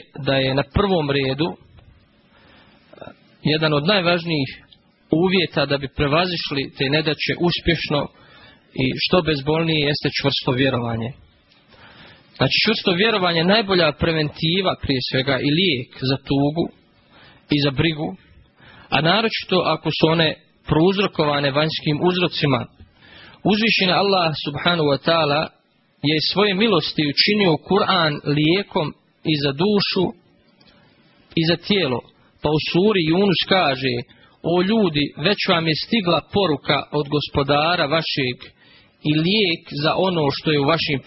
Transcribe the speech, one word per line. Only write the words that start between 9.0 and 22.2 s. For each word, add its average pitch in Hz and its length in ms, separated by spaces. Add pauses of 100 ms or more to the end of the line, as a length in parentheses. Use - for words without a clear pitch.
bezbolnije 156 640
jeste 147 220 (120)
čvrsto 139 300
vjerovanje. 123 640 (1200)
Znači, 135 180 (100)
čvrsto 208 260
vjerovanje 180 480
je 175 140
najbolja 190 380
preventiva 160 880
prije 135 180 (120)
svega 131 280
i 139 100 (100)
lijek 147 300 (200)
za 135 80
tugu 143 480 (840)
i 147 160
za 143 60
brigu, 156 440 (720)
a 139 120
naročito 196 640
ako 160 240
su - 180
one 160 280 (320)
prouzrokovane 156 840
vanjskim 151 460 (120)
uzrocima. 156 520 (920)